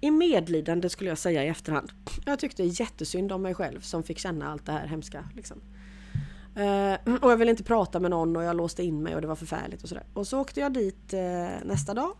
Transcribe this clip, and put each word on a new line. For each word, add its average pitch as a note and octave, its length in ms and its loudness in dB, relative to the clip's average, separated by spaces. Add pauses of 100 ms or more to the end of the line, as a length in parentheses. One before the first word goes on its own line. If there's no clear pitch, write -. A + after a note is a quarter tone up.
I D4 100 4
medlidande F3 760 4
skulle F#3 220 -4
jag D#3 80 -2
säga D#3 260 2
i D3+ 40 2
efterhand. D#3 440 -2 (340)
Jag C#4+ 120 0
tyckte C#4 240 -2
jättesynd F3+ 720 -2
om F#3+ 100 -2
mig F#3 120 0
själv D#3 260 -4
som E3 220 -4
fick D#3+ 160 -8
känna D#3+ 340 -4
allt D3 140 -10
det D3+ 60 -4
här D#3 140 -4
hemska, D3 500 -8
liksom. - 240 -14 (960)
Eh, G3 680 4
och C4 100 4
jag A3+ 40 6
ville A#3 140 6
inte A3+ 140 2
prata G3 360 2
med F3+ 100 2
någon E3 260 2
och E3 80 0
jag E3+ 120 0
låste E3+ 260 -2
in D#3 200 -2
mig E3 120 -4
och D#3+ 60 0
det D#3 60 -4
var D#3 100 -4
förfärligt - 460 -8
och - 60 -12
sådär. - 160 -10 (100)
Och G3+ 120 -2
så C4+ 140 0
åkte C#4 200 -2
jag C#4+ 120 0
dit, G#3+ 400 -2
eh, F3+ 360 0 (160)
nästa G3 300 -2
dag. D4 260 0